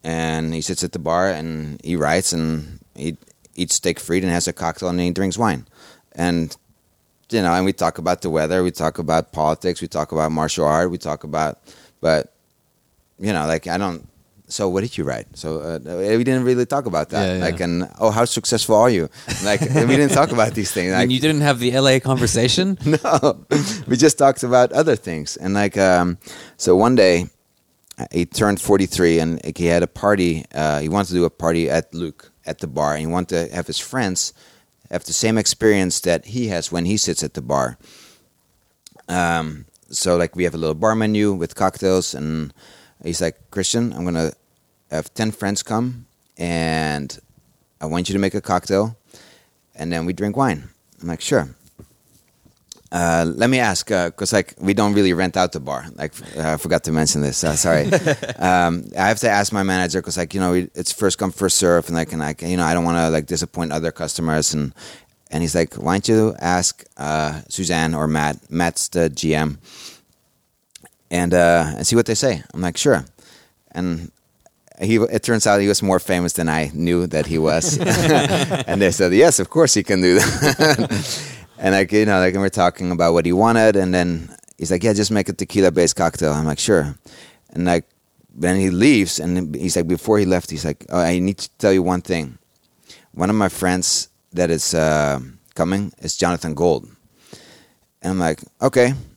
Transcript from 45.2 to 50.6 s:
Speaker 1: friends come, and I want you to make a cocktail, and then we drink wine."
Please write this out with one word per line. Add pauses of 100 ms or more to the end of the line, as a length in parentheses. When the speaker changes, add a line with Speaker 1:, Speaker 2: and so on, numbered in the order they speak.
Speaker 1:
friends
come, (320)
and (600)
I
want
you
to
make
a
cocktail, (760)
and
then
we
drink
wine." (320)